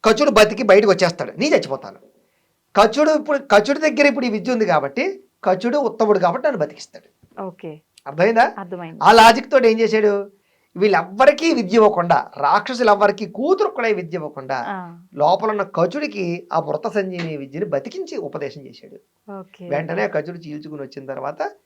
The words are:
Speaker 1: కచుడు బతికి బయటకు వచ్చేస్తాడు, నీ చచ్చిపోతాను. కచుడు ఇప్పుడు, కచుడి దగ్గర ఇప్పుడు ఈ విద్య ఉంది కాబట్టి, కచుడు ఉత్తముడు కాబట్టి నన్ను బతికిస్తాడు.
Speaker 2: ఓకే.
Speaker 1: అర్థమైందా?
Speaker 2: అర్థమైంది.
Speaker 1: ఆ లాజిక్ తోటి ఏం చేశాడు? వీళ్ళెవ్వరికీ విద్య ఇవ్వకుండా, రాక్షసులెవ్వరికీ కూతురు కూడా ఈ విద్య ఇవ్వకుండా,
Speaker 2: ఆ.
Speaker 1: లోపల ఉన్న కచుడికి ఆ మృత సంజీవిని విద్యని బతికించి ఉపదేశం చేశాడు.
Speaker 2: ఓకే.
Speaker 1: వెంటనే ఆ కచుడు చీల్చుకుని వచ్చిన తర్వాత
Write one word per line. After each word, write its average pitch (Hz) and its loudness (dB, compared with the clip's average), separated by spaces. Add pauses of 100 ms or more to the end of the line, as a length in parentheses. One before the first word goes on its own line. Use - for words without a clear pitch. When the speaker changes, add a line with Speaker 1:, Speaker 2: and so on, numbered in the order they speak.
Speaker 1:
కచుడు 226 4
బతికి 214 2
బయటకు 202 6
వచ్చేస్తాడు, 165 0
నీ 269 -2
చచ్చిపోతాను. 131 -4 (760)
కచుడు 233 4
ఇప్పుడు, 294 -2
కచుడి 269 2
దగ్గర 294 2
ఇప్పుడు 277 0
ఈ 240 -2
విద్య 208 -4
ఉంది 220 0
కాబట్టి, 175 -2 (200)
కచుడు 214 -2
ఉత్తముడు 220 0
కాబట్టి 208 0
నన్ను 233 -2
బతికిస్తాడు. - -14
Speaker 2:
ఓకే. 170 -16 (260)
Speaker 1:
అర్థమైందా? 220 2
Speaker 2:
అర్థమైంది. 175 -14
Speaker 1:
ఆ 190 8
లాజిక్ 226 8
తోటి 247 4
ఏం 226 2
చేశాడు? 208 0 (440)
వీళ్ళెవ్వరికీ 208 2
విద్య 208 -4
ఇవ్వకుండా, 175 2 (100)
రాక్షసులెవ్వరికీ 208 0
కూతురు 349 -2
కూడా 233 -4
ఈ 220 0
విద్య 175 -8
ఇవ్వకుండా, 135 -8
Speaker 2:
ఆ. 175 -10 (180)
Speaker 1:
లోపల 185 0
ఉన్న 208 -4
కచుడికి 190 -4
ఆ 165 0
మృత 151 -6
సంజీవిని 180 -6
విద్యని 139 -10
బతికించి 233 -8
ఉపదేశం 143 -12
చేశాడు. - -20 (320)
Speaker 2:
ఓకే. 185 -18
Speaker 1:
వెంటనే 165 -6
ఆ 196 -4
కచుడు 165 -8
చీల్చుకుని 151 -16
వచ్చిన 135 -16
తర్వాత 139 -10 (140)